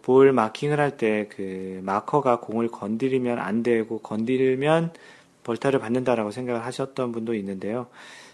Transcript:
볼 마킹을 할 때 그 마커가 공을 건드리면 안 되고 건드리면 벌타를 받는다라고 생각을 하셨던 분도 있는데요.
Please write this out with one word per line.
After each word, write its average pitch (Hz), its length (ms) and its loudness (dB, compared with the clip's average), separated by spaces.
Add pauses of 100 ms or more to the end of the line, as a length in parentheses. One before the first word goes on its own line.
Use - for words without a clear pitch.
볼 135 300 8
마킹을 131 460 0
할 143 200 0
때 107 300 0
그 95 540 -8
마커가 117 580 2
공을 117 280 -2
건드리면 120 680 -2
안 107 240 -2
되고 113 380 0
건드리면 131 920 0 (520)
벌타를 135 360 0
받는다라고 117 500 0
생각을 123 360 -6
하셨던 127 460 -6
분도 113 220 -4
있는데요. 101 520 -6 (480)